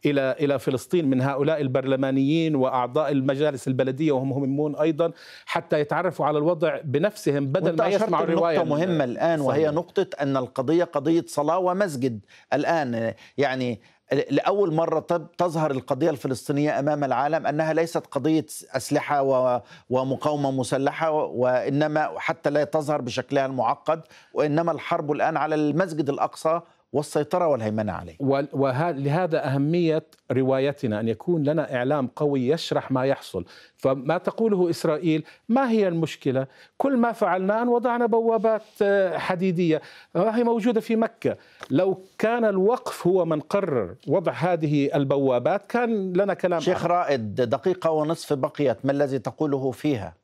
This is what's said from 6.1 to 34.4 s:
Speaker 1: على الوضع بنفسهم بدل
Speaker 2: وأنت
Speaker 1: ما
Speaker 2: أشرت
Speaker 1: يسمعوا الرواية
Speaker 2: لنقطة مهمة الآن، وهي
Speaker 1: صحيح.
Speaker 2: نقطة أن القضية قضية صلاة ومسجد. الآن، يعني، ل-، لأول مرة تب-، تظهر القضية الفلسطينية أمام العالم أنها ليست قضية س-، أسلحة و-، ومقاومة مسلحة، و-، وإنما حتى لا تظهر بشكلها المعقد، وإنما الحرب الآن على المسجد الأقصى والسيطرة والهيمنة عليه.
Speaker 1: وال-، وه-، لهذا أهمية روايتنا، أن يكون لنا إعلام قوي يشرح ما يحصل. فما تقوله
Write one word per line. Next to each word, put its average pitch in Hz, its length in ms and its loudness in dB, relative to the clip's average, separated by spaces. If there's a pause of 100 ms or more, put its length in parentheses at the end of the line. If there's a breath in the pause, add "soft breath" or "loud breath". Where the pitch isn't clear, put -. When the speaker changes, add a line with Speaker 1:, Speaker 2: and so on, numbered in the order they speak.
Speaker 1:
على 151 120 2
الوضع 156 460 0
بنفسهم 143 640 0
بدل 156 200 0
Speaker 2:
وأنت 165 140 0
Speaker 1:
ما 165 80 2
Speaker 2:
أشرت 196 140 2
Speaker 1:
يسمعوا 165 220 0
الرواية 165 320 2
Speaker 2:
لنقطة 160 140 0
مهمة 156 340 0
الآن، 156 360 0
وهي 135 220 0
Speaker 1:
صحيح. 151 120 0
Speaker 2:
نقطة 180 320 -2 (140)
أن 139 160 0
القضية 131 440 0
قضية 165 460 0
صلاة 151 320 0
ومسجد. 170 600 -2 (320 loud breath)
الآن، 127 600 0 (240 loud breath)
يعني، 127 420 -2 (320 soft breath)
ل-، 139 220 0
لأول 185 400 2
مرة 160 260 0
تب-، 165 260 -2 (120)
تظهر 160 320 0
القضية 135 400 0
الفلسطينية 143 680 -2
أمام 143 260 -2
العالم 135 420 0
أنها 156 260 -2
ليست 165 340 -2
قضية 151 420 0
س-، - 160 -14
أسلحة 143 580 -2
و-، 127 380 2 (300 loud breath)
ومقاومة 135 600 0
مسلحة، 139 600 -2
و-، 151 240 0
وإنما 139 840 0
حتى - 340 -2
لا 147 140 4
تظهر 147 360 -2
بشكلها 131 460 -2
المعقد، 135 540 0 (340 loud breath)
وإنما 151 380 2
الحرب 151 400 -2
الآن 147 240 0
على 151 180 0
المسجد 156 540 0
الأقصى 160 520 -2 (320 soft breath)
والسيطرة 151 540 0
والهيمنة 110 460 0
عليه. 85 280 -10
Speaker 1:
وال-، 139 320 0
وه-، 139 380 0
لهذا 143 640 -2
أهمية 156 520 0 (260)
روايتنا، 131 680 0
أن 113 80 -2
يكون 156 340 -2
لنا 143 340 0
إعلام 131 300 0
قوي 139 420 -2
يشرح 151 420 -2
ما 131 140 0
يحصل. 127 400 -2 (320 loud breath)
فما 139 420 0
تقوله 190 520 0